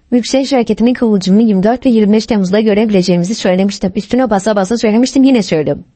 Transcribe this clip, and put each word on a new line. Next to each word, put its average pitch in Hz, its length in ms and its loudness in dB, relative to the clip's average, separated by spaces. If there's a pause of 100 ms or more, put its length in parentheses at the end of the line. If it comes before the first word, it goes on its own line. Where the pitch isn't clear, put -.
(120)
yükseliş 254 400 -2
hareketinin 233 420 0
kıvılcımını 208 480 2
yirmi 202 200 2
dört 233 240 -2
ve 269 40 4
yirmi 214 220 2
beş 220 140 0
Temmuz'da 202 340 0
görebileceğimizi 196 760 0
söylemiştim. 196 640 -2
Üstüne 240 340 -2
basa 208 260 -2
basa 202 220 -2
söylemiştim, 240 460 0
yine 254 180 2
söylüyorum. 151 420 -4 (120)